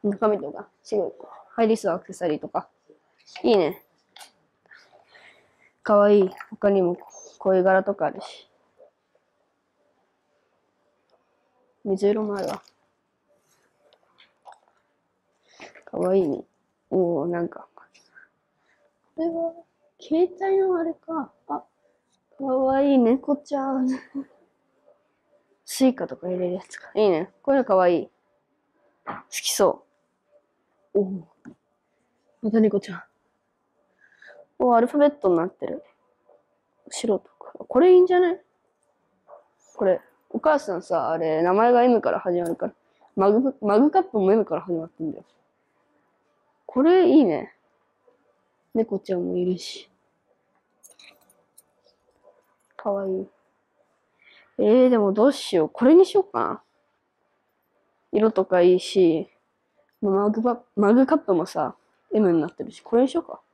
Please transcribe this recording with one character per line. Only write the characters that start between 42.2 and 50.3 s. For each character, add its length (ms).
始 220
ま 40
る 100
か 100
ら。 80
マ 180
グ、 300
マ 160
グ 120
カ 100
ッ 20
プ 160
も 140
M 120
か 120
ら 40
始 160
ま 80
っ 60
て 120
ん 100
だ 60
よ。 60
こ 160
れ 260
い 120
い 40
ね。 300
猫 240
ち 160
ゃ 20
ん 40
も 180
い 80
る 100
し。 320